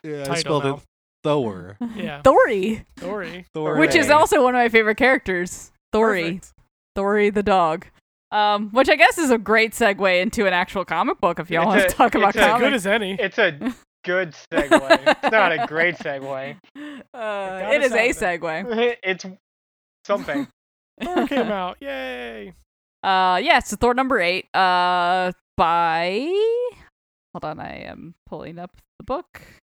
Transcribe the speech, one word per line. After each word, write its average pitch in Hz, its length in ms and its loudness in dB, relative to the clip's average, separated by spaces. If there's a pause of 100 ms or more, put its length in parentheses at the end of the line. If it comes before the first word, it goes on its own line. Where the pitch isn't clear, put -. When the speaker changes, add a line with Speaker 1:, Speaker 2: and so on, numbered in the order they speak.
Speaker 1:
Yeah, 147 200 -10
I - 20 -8
Speaker 2:
title 139 120 -4
Speaker 1:
spelled 151 280 -2
Speaker 2:
now. 139 140 -2
Speaker 1:
it - 20 -18 (420)
Thor. 104 540 -2 (180)
Speaker 2:
Yeah. 147 280 -10
Speaker 3:
Thory. 226 640 2 (140)
Speaker 2:
Thory. 180 460 -10 (100)
Speaker 1:
Thory. 156 240 -2
Speaker 3:
Which 311 160 4
is 294 140 4
Speaker 4:
Thory. 294 80 8
Speaker 3:
also 311 260 4
one 247 140 2
of - 20 4
my 240 100 4
favorite 220 280 2
characters. 190 760 0 (240)
Thory. 190 460 0
Speaker 2:
Perfect. - 120 -20 (440)
Speaker 3:
Thory 202 360 2
the 202 120 0
dog. 180 420 2 (440)
Um, 208 400 0
which 262 180 2
I 311 80 4
guess 330 200 6
is 302 140 0
a 226 80 4
great 220 360 2
segue 190 460 2
into 208 260 -2
an 185 60 2
actual 180 320 -2
comic 196 360 -2
book 175 180 0
if 180 140 -10
y'all 170 100 2 (100)
Speaker 4:
It's 202 100 4
Speaker 3:
wanna 185 40 2
Speaker 4:
a, - 20 0
Speaker 3:
talk 240 280 2
about 208 180 4
Speaker 4:
it's 233 40 -2
a - 20 0
Speaker 2:
As 196 60 6 (120)
good 233 60 2
Speaker 3:
comics. 285 100 2
Speaker 2:
as 190 140 -2
any. 202 260 0
Speaker 4:
It's 190 240 -4
a 196 360 0 (300)
good 180 300 -4 (180)
segue. - 680 2
It's 277 100 0
not 190 200 4
a - 160 -2
great 165 280 -2
segue. 139 600 -8 (180)
Speaker 3:
<laughs> 294 280 -16 (120)
Uh, 202 460 -8
Speaker 2:
Got 214 140 0
Speaker 3:
it 294 80 2
Speaker 2:
us 269 40 2
Speaker 3:
is 247 60 0
a - 20 -6
Speaker 2:
out 226 160 2
of 170 80 -6
there. 180 200 -2
Speaker 3:
segue. 220 600 -4
Speaker 4:
<laughs> - 40 -18
It's 185 220 -4 (800)
something. 165 440 -4 (520)
Speaker 2:
Thor 339 260 -2
Speaker 3:
<laughs> - 20 -8
Speaker 2:
came 254 220 -2
out. 185 300 -6
Yay. 247 760 -12 (500)
Speaker 3:
Uh, 185 380 2
yeah, 285 180 4
so - 160 -8
Thor 240 180 2
number 262 260 0
eight, 175 320 -2
uh, 180 800 2 (260)
by, 170 580 0 (1160)
hold 170 120 -12
on, 156 160 -10
I - 240 -12
am - 320 -18 (100)
pulling 170 320 -14
up 180 140 -16 (260)
the 220 60 -20
book. - 380 -8 (280)